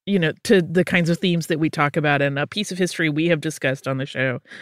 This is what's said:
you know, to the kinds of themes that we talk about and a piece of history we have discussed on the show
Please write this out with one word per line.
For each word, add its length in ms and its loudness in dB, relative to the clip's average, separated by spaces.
you 120 2
know, 140 2
to 180 6
the 220 2
kinds 260 2
of 80 2
themes 300 0
that 120 0
we 80 2
talk 300 0
about 240 2
and 160 0
a 80 -2
piece 260 -6
of 60 -8
history 320 0
we 180 0
have 140 2
discussed 440 -4
on 120 -2
the 80 -6
show 340 -4